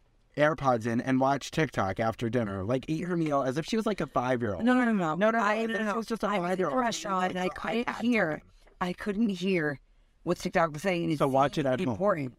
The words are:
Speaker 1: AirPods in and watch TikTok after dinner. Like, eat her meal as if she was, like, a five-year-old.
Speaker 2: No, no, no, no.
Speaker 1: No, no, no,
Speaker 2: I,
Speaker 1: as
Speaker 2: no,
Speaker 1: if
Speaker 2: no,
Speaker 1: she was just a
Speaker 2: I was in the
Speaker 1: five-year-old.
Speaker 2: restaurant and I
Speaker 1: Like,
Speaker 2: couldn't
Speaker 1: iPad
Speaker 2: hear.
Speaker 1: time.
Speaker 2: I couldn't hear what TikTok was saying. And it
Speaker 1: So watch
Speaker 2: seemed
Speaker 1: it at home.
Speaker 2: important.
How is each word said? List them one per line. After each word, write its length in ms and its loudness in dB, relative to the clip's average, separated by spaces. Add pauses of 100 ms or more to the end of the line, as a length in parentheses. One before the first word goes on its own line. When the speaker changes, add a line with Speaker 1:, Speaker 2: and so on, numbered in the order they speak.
(360)
Speaker 1:
AirPods 500 2
in 140 2
and 200 2
watch 300 0
TikTok 500 0
after 300 0
dinner. 340 -2
Like, 240 0
eat 160 -4
her 120 -2
meal 260 0
as 160 -2
if 80 -2
she 100 -2
was, 100 0
like, 140 -2
a 60 -4
five-year-old. 580 0
Speaker 2:
No, 100 4
no, 100 2
no, 80 2
no. 240 0
Speaker 1:
No, 140 4
no, 80 2
no, 60 2
Speaker 2:
I, 140 2
Speaker 1:
as 100 -2
Speaker 2:
no, 60 -2
Speaker 1:
if 60 -2
Speaker 2:
no, 120 -2
Speaker 1:
she 60 -2
was 80 -4
just 180 -6
a 40 0
Speaker 2:
I 20 -2
was 60 0
in 40 0
the 80 -2
Speaker 1:
five-year-old. 300 0
Speaker 2:
restaurant 520 -2
and 80 -4
I 60 -2
Speaker 1:
Like, 100 -4
Speaker 2:
couldn't 320 -4
Speaker 1:
iPad 140 -6
Speaker 2:
hear. 300 2
Speaker 1:
time. 120 -6 (380)
Speaker 2:
I 120 -2
couldn't 380 -2
hear 500 0 (440)
what 140 0
TikTok 340 0
was 100 -10
saying. 220 0
And 80 0
it 60 0
Speaker 1:
So 100 4
watch 260 2
Speaker 2:
seemed 120 0
Speaker 1:
it 40 2
at 100 0
home. 80 -2
Speaker 2:
important. 500 0